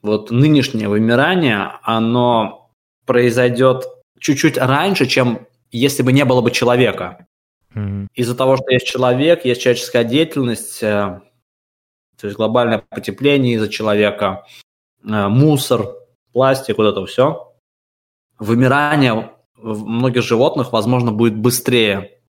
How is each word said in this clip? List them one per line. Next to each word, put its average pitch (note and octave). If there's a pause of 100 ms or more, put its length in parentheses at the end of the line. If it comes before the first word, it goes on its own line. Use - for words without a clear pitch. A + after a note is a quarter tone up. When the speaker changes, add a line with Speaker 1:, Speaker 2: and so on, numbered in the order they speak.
Speaker 1:
вот G#2
нынешнее A#2+
вымирание, A#2 (100)
оно A2+ (340)
произойдёт B2 (320)
чуть-чуть D3
раньше, C#3+
чем B2 (240)
если C3
бы B2+
не C#3+
было B2+
бы A#2
человека. A#2+ (460)
Speaker 2:
Мгм. G2+
Speaker 1:
Из-за B2
того, C3
что C3+
есть B2+
человек, C3
есть B2
человеческая A#2+
деятельность, C3
э, G2+ (1000)
то G#2+
есть G2+
глобальное A2+
потепление C3
из-за G#2+
человека, G#2 (600)
э, G#2+
мусор, C3 (460)
пластик, C3
вот G#2+
это G2
всё. - (840)
Вымирание B2+ (260)
в, A2
многих A#2+
животных, A#2+
возможно, A#2+
будет A2
быстрее. G#2+ (120)